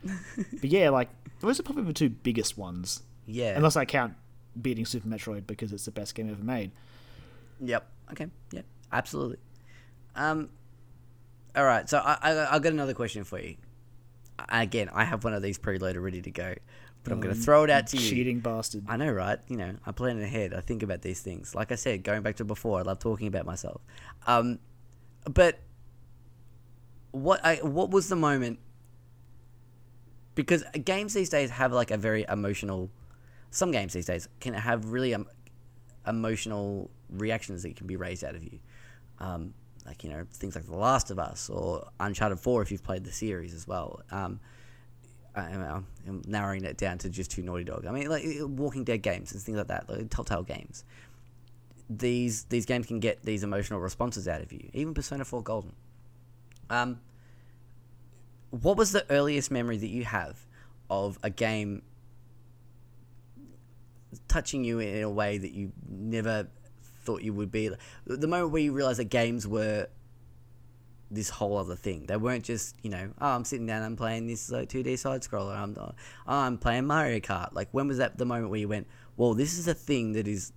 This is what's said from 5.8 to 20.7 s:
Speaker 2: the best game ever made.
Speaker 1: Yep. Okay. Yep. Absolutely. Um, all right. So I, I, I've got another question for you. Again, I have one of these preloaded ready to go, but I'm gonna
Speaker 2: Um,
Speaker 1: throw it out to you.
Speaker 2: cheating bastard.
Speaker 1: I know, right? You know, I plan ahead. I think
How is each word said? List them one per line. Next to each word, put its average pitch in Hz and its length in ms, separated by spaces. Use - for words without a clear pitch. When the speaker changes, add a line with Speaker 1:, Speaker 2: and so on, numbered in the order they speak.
Speaker 2:
the 107 60
best 104 240
game 110 140
ever 104 140
made. 110 280
Speaker 1:
Yep. 120 260
Okay. - 160
Yep. 180 140
Absolutely. 131 460
Um, 156 340
all 139 100
right. 120 240
So 147 80
I, 127 240
I, 151 340
I've 151 60
got 160 100
another 143 220
question 110 300
for 92 160
you. 82 160
Again, 110 440
I 110 100
have 127 200
one 113 100
of 101 80
these 98 160
preloaded 92 460
ready 90 180
to 90 100
go, 90 220
but - 100
I'm - 60
gonna 92 140
Speaker 2:
Um, 110 60
Speaker 1:
throw 147 240
it 151 80
out 139 160
to 135 100
you. 117 120
Speaker 2:
cheating 123 300
bastard. 113 480
Speaker 1:
I 113 100
know, 147 140
right? 98 360
You 127 100
know, 95 180
I 110 60
plan 120 300
ahead. 104 320
I 90 80
think 110 220